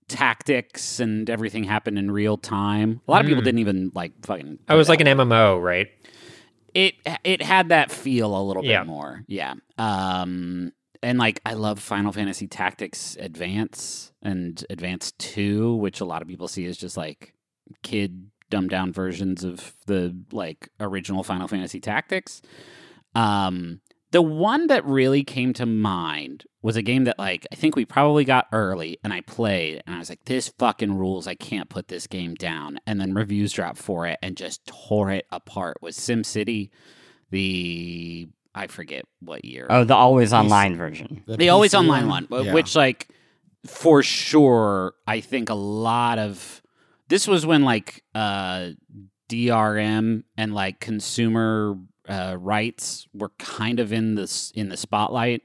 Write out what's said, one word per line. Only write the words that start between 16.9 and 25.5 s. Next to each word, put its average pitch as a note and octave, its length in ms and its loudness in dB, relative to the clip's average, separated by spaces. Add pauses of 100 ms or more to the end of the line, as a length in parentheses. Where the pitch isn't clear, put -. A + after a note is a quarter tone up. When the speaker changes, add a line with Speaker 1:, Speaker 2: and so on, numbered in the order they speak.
Speaker 1:
like, D#2 360 -12 (480)
kid G2 460 -6 (220)
dumbed G2 200 -2
down F#2 220 -2
versions F#2 540 -6
of F2+ 280 -12 (140)
the, F2+ 280 -2 (180)
like, F2 360 -10 (100)
original F#2+ 440 -6
Final F2+ 240 -6
Fantasy F#2 320 -8
Tactics. D3+ 640 -6 (720)
Um, F#2+ 640 0 (320)
the F3 100 6
one G3 460 0
that C#4 180 2
really C3+ 380 4
came B2+ 300 -2